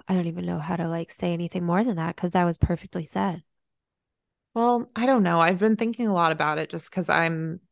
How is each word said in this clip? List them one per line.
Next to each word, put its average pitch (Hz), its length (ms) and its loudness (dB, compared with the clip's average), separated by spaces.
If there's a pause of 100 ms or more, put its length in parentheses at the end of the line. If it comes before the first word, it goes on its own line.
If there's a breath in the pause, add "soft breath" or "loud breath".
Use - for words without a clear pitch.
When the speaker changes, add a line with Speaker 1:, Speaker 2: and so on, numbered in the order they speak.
Speaker 1:
I 190 60 0
don't 180 140 0
even 175 180 -6
know 175 140 -4
how 160 160 -6
to, 170 120 -2
like, 165 220 -6
say 175 240 -4
anything 175 320 -4
more 175 180 2
than 233 120 -2
that 165 200 -4
'cause 180 160 -4
that 180 120 2
was 170 160 0
perfectly - 440 -2
said. 180 380 -4 (1120)
Speaker 2:
Well, 240 420 2
I 226 100 0
don't 247 180 6
know. 170 160 4
I've 175 200 4
been 214 180 4
thinking 226 300 -2
a 208 60 2
lot 170 180 4
about 151 260 0
it 156 120 -6
just - 220 -10
'cause 180 180 -4
I'm, 165 500 0 (120)